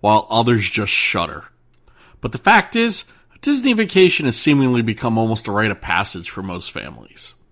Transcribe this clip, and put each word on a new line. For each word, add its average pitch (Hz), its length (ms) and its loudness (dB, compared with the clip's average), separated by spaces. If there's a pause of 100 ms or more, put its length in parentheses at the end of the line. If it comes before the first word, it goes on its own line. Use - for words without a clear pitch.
while 104 280 2
others 113 400 2
just 104 220 -4
shudder. - 540 -4 (720)
But 123 140 -8
the 131 40 -10
fact - 380 2
is, 233 300 -2 (280)
a - 40 -20
Disney 269 340 0
vacation 190 540 4
has 123 100 0
seemingly 131 460 2
become 113 360 -2
almost 113 300 -2
a 104 60 -6
rite 107 180 0
of 98 80 -6
passage 90 500 -4
for 95 140 -12
most 90 300 -10
families. - 600 -16 (180)